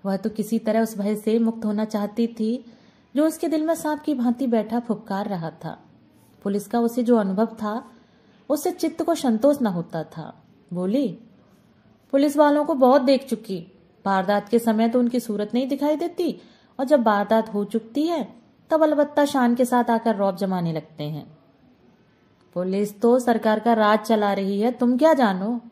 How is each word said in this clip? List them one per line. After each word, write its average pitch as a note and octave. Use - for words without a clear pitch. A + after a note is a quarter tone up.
वह G3
तो G3+
किसी A3
तरह A3
उस A3
भय G#3
से G#3+
मुक्त A3+
होना G#3+
चाहती G#3+
थी A#3
जो D4+
उसके D#4+
दिल D#4
में E4
सांप D4+
की D4+
भांति B3
बैठा A3+
फुफकार G3+
रहा E3+
था। -
पुलिस G3+
का A#3+
उसे A#3
जो A#3
अनुभव G3+
था, A3
उससे D4+
चित्त E4
को E4
संतोष C#4
न A#3
होता E3
था। -
बोली, G3
"पुलिस C#4
वालों D4
को D#4+
बहुत C4
देख B3+
चुकी, F#3+
वारदात G3
के A#3
समय A3+
तो B3
उनकी A#3+
सूरत G#3
नहीं B3+
दिखाई C#4+
देती E4+
और C#4
जब C4+
वारदात G#3+
हो G3+
चुकती A3+
है D#4+
तब D#4+
अलबत्ता D4
शान B3
के B3
साथ B3
आकर A3+
रौब G3
जमाने F3+
लगते D3+
हैं।" D3
"पुलिस F#3+
तो A#3+
सरकार A3
का A3+
राज G#3+
चला G#3+
रही G3
है, A#3+
तुम B3
क्या D#4
जानो?" A3+